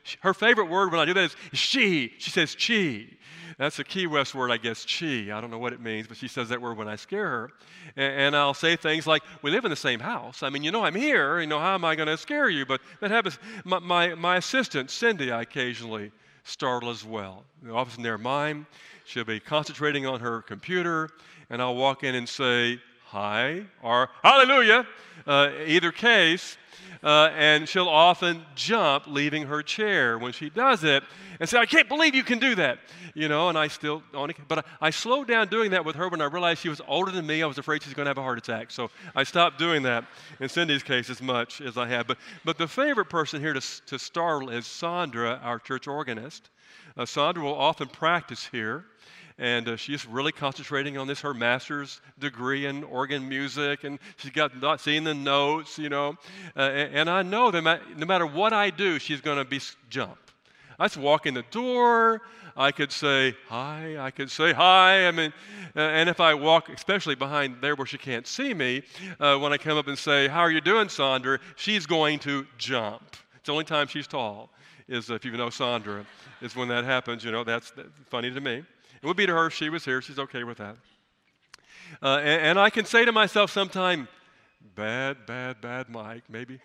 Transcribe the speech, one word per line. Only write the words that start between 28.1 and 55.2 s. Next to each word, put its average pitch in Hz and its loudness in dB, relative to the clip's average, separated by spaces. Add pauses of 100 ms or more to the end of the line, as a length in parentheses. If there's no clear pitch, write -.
jump, 143 2
leaving 147 -2
her 147 -4
chair 147 0
when 123 -6
she 151 -10
does 214 2
it, 139 4 (340)
and 160 -4
say, 240 2
"I 233 6
can't 302 6
believe 302 4
you 262 2
can 240 0
do 247 4
that," 147 2 (360)
you 151 -2
know, 156 2
and 160 0
I 151 2
still, 151 -6 (460)
but 156 -2 (200)
I, 151 0
I 160 2
slowed 247 -2
down 226 2
doing 208 0
that 180 2
with 151 -4
her 175 -4
when 170 -2
I - 2
realized 170 0
she 170 -4
was 147 -8
older 185 0
than 180 -4
me. 156 0
I 160 2
was 139 -6
afraid 151 -4
she's 143 -14
gonna 143 -4
have 139 -2
a 139 -6
heart 127 -4
attack, 113 -8
so 120 -8 (240)
I 135 2
stopped 170 2
doing 160 0
that 120 0 (340)
in 131 -6
Cindy's 151 0
case 123 -2
as 120 -12
much 123 -4
as 123 -10
I 120 -2
have. 120 -2
But, 123 -2 (260)
but 160 -2
the 165 -2
favorite 262 0
person 160 -2
here 151 -2
to, - -8
to 135 -8
startle 156 -2
is 117 -8
Sandra, 131 -4
our 120 -6
church 127 -8
organist. 139 -10 (480)
Uh, 123 -6
Sandra 156 0
will 143 -4
often 143 0
practice 160 -2
here, 120 -6 (500)
and, 120 -2
uh, 117 -4
she's 139 -8
really 131 -2
concentrating 139 -4
on 135 -6
this, 139 -8
her 143 -6
master's 131 -2 (200)
degree 135 -4
in 139 -6
organ 135 -4
music, 139 -4
and 143 -10 (180)
she's 139 -14
got, 139 0
not 147 0
seeing 151 0
the 156 -2
notes, 143 0